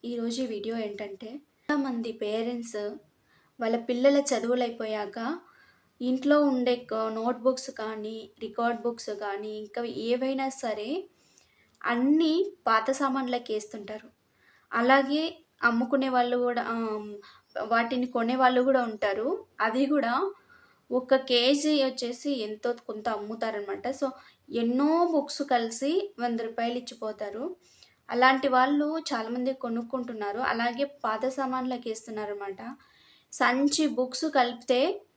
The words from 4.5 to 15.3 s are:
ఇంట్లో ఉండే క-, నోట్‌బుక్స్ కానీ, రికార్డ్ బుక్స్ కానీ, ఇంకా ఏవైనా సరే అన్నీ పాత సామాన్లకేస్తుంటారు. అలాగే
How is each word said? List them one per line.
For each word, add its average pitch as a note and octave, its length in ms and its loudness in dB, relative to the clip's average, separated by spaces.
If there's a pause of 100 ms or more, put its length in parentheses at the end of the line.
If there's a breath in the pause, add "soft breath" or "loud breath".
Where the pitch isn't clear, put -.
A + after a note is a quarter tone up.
ఇంట్లో C4 400 4
ఉండే B3+ 340 4
క-, A3 380 -4
నోట్‌బుక్స్ B3 580 -2
కానీ, A3 600 -8 (100)
రికార్డ్ A#3 400 -2
బుక్స్ A#3 280 -4
కానీ, G#3 480 -6
ఇంకా G#3+ 260 -8
ఏవైనా B3+ 680 -2
సరే B3 600 -6 (760 soft breath)
అన్నీ D#4 680 4 (160)
పాత A3+ 240 2
సామాన్లకేస్తుంటారు. A#3+ 1160 -4 (640 soft breath)
అలాగే C#4 640 4 (260)